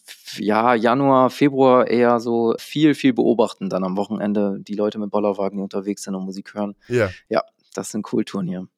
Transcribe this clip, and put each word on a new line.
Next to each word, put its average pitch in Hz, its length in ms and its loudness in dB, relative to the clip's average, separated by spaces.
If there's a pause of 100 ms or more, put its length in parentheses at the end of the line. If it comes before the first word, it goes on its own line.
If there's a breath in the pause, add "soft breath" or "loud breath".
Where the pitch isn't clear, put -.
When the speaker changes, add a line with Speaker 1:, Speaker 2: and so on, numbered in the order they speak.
Speaker 1:
F-, - 320 -16
ja, 110 360 2
Januar, 131 540 4
Februar 131 580 4
eher 120 340 2
so 117 360 0
viel, 151 380 2
viel 135 160 2
beobachten. 113 580 0
Dann 95 140 -2
am 92 140 -4
Wochenende 101 640 -2
die 104 140 -12
Leute 104 220 -2
mit 104 140 -6
Bollerwagen, 101 460 -2
die 95 60 -6
unterwegs 98 400 -6
sind 98 120 -8
und 95 80 -8
Musik 95 300 -12
hören. 104 220 -6 (120)
Speaker 2:
Ja. 117 220 0 (180 loud breath)
Speaker 1:
Ja, - 140 -2 (320)
das - 160 -8
sind 104 140 -6
Kohltouren 101 440 -4
hier. 92 200 -8 (100)